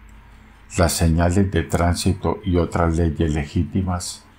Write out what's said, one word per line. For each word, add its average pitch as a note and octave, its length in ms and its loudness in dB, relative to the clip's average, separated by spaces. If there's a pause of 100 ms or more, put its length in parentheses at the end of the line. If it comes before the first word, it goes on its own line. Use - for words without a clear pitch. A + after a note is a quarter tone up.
(760)
Las E2+ 140 2
señales F2 600 2
de E2 120 0
tránsito E2+ 800 0
y F2+ 140 0
otras E2 400 0
leyes D#2+ 360 0
legítimas F2 920 -4 (140)